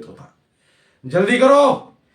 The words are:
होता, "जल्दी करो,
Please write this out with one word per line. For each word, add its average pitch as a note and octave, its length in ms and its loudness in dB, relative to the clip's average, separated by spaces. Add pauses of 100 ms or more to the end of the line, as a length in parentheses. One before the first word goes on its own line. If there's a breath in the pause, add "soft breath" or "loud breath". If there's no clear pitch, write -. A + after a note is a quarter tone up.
होता, - 180 -20 (840 soft breath)
"जल्दी G3+ 260 0
करो, C#4 600 0 (180 soft breath)